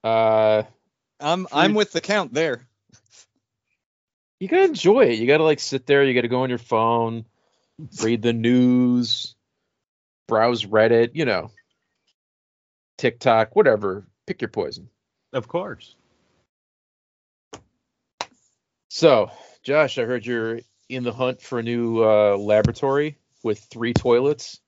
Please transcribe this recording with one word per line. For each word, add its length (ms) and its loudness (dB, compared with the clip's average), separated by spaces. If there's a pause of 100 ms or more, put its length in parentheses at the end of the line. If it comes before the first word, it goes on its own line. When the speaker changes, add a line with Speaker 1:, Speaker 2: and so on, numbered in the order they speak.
Speaker 1:
Uh, 580 2 (560)
Speaker 2:
I'm, 260 -4
Speaker 1:
True. 140 -4
Speaker 2:
I'm 140 4
with 180 -2
the 80 -4
count 340 -4
there. 320 -4 (1700)
Speaker 1:
You 80 -10
gotta 160 2
enjoy 440 4
it. 120 0
You 80 -2
gotta, 160 4
like, 160 2
sit 260 -8
there. 160 4
You 120 2
gotta 160 0
go 140 -2
on 60 -4
your 80 -4
phone, 680 -2 (760)
read 200 0
the 100 0
news, 1040 0 (920)
browse 340 0
Reddit, 520 2
you 100 -2
know, 260 -4 (1500)
TikTok, 560 0
whatever. 540 0 (200)
Pick 120 -10
your 80 -8
poison. 400 -10 (460)
Speaker 3:
Of 160 -8
course. 440 -10 (3000)
Speaker 1:
So, 420 4 (320)
Josh, 360 -2
I 80 -2
heard 200 -6
you're 360 -6 (260)
in 160 -10
the 80 -4
hunt 300 -4
for 180 -8
a 40 -8
new, 380 -2
uh, 360 4
laboratory 800 -2 (260)
with 160 -4
three 340 -8
toilets. 760 -2